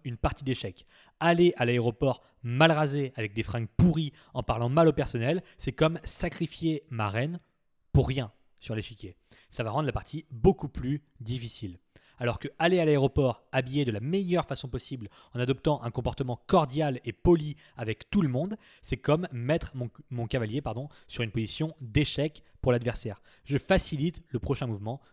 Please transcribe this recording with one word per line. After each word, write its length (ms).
une 120
partie 280
d'échecs. 420
Aller 360
à 80
l'aéroport 580
mal 300
rasé 440
avec 160
des 100
fringues 340
pourries 360
en 80
parlant 260
mal 200
au 40
personnel, 500
c'est 140
comme 320
sacrifier 840
ma 180
reine 300
pour 160
rien 240
sur 160
l'échiquier. 420
Ça 120
va 80
rendre 160
la 60
partie 380
beaucoup 380
plus 340
difficile. 580
Alors 200
que 100
aller 220
à 40
l'aéroport 680
habillé 360
de 40
la 100
meilleure 440
façon 240
possible, 400
en 80
adoptant 420
un 80
comportement 560
cordial 580
et 100
poli 420
avec 340
tout 100
le 80
monde, 280
c'est 160
comme 340
mettre 420
mon, 160
mon 160
cavalier, 340
pardon, 280
sur 160
une 60
position 500
d'échec 640
pour 120
l'adversaire. 500
Je 120
facilite 720
le 100
prochain 280
mouvement 340